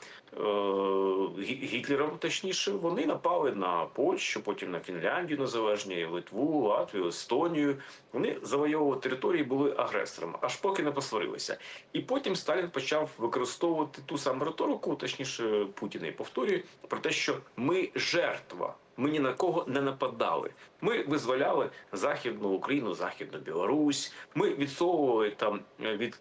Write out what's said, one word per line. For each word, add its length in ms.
е, 40
Гі-, 1200
Гітлером, 540
точніше. 520
Вони 360
напали 460
на 400
Польщу, 480
потім 300
на 100
Фінляндію 580
незалежні, 640
Литву, 640
Латвію, 400
Естонію. 680
Вони 300
завойовували 580
території, 440
були 320
агресором, 640
аж 160
поки 260
не 100
посварилися. 640
І 80
потім 360
Сталін 320
почав 500
використовувати 880
ту 120
саму 260
риторику, 500
точніше, 800
Путіна 320
і 60
повторює, 500
про 100
те, 120
що 260
ми 380
жертва. 800
Ми 100
ні 100
на 120
кого 340
не 140
нападали. 720
Ми 220
визволяли 680
Західну 560
Україну, 460
Західну 440
Білорусь. 720
Ми 200
відсовували 760
там, 300
е, 120
від 240